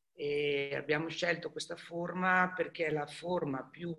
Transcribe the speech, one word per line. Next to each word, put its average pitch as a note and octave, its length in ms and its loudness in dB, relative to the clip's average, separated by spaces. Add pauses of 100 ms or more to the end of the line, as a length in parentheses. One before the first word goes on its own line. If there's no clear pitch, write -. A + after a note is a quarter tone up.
(140)
e C#3+ 640 0
abbiamo D3 340 2
scelto E3 420 0
questa D#3+ 240 -8
forma F3+ 800 2
perché E3 300 0
è D#3 60 2
la D3 160 0
forma D3+ 560 -2
più E3 360 -8